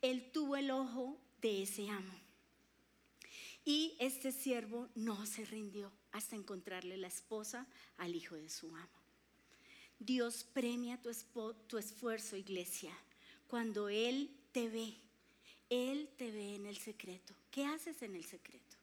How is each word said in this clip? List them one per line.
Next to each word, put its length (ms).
Él 300
tuvo 260
el 140
ojo 500
de 220
ese 260
amo. 300
Y 340
este 320
siervo 640
no 300
se 200
rindió 460
hasta 240
encontrarle 640
la 100
esposa 600
al 180
hijo 200
de 140
su 180
amo. 200
Dios 440
premia 580
tu 80
espo-, 460
tu 100
esfuerzo, 600
iglesia, 560
cuando 420
Él 400
te 180
ve. 240
Él 480
te 140
ve 240
en 100
el 120
secreto. 580
¿Qué 140
haces 360
en 140
el 80
secreto? 600